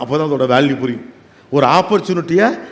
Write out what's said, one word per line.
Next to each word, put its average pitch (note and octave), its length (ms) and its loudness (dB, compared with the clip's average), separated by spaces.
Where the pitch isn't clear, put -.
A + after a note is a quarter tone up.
அப்பதான் D3+ 240 -2
அதோட C3 180 0
வேல்யூ C3+ 320 2
புரியும். B2 260 -6
"ஒரு C#3 140 2
ஆப்பர்ச்சுனிட்டியை F3+ 960 0